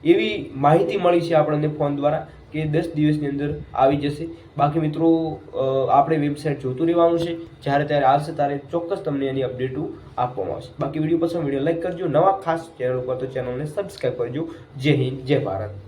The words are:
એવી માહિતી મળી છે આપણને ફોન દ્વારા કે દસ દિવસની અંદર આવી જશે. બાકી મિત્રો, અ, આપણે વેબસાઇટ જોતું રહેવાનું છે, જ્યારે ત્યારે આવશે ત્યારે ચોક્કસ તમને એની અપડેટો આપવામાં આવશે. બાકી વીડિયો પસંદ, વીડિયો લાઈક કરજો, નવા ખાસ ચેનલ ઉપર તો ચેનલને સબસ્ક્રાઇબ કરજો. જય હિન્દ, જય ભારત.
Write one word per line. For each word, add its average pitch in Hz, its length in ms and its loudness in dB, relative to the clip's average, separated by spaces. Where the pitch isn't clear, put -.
એવી 202 520 2
માહિતી 160 400 4
મળી 175 240 4
છે 170 140 0
આપણને 151 340 2
ફોન 143 280 -2
દ્વારા 139 300 0
કે 156 120 -4
દસ 165 300 -2
દિવસની 151 320 2
અંદર 143 280 -2
આવી 139 220 4
જશે. 143 320 -4
બાકી 147 220 2
મિત્રો, 160 600 2
અ, 135 360 0
આપણે 143 260 4
વેબસાઇટ 147 440 -2
જોતું 131 260 -2
રહેવાનું 170 320 4
છે, 170 180 -4
જ્યારે - 480 -2
ત્યારે 143 200 0
આવશે 147 280 4
ત્યારે 143 280 -2
ચોક્કસ 170 260 -2
તમને 139 300 -4
એની 135 160 -2
અપડેટો 127 460 -4
આપવામાં 110 360 -4
આવશે. - 140 -12
બાકી 147 180 -4
વીડિયો 160 200 2
પસંદ, 165 260 -2
વીડિયો 139 180 -2
લાઈક 165 200 0
કરજો, 175 240 -6
નવા 190 380 4
ખાસ 165 160 0
ચેનલ 127 180 0
ઉપર 127 180 -4
તો 127 120 -6
ચેનલને 127 380 -6
સબસ્ક્રાઇબ 175 540 -6
કરજો. 127 300 -4
જય 143 140 2
હિન્દ, 131 280 0
જય 135 180 0
ભારત. 101 320 -4